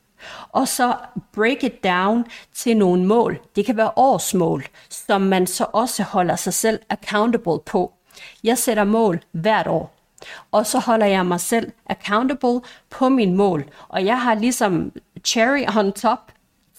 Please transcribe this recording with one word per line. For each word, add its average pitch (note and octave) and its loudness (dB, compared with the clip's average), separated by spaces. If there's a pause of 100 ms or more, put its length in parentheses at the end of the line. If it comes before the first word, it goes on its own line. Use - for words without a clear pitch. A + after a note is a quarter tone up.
(520)
og B3+ 0
så B3 0 (380)
break A3+ 0
it A#3+ -4
down G3 0 (300)
til A#3 0
nogle F3+ 4
mål. G#3 2 (180)
Det G3+ 0
kan A#3 -2
være A3 2
årsmål, F3 2 (240)
som - -2
man F#3+ 2
så - -4
også A3+ -2
holder F3 0
sig - -4
selv A3 -2 (100)
accountable G#3+ -2
på. F3+ -2 (520)
Jeg A#3+ 2
sætter G#3+ 0
mål G#3 2 (120)
hvert F3+ 0
år, D#3+ -4 (580)
og G#3 2
så B3+ -2
holder A3 2
jeg F#3+ 2
mig F3+ 0
selv - -2 (140)
accountable B3 -2 (300)
på C4 0
mine G#3+ 2
mål. F3+ 2 (240)
Og F#3+ -2
jeg A#3+ 0
har B3 0
ligesom G#3 0 (320)
cherry A#3+ 0
on G3+ 2
top - -2 (460)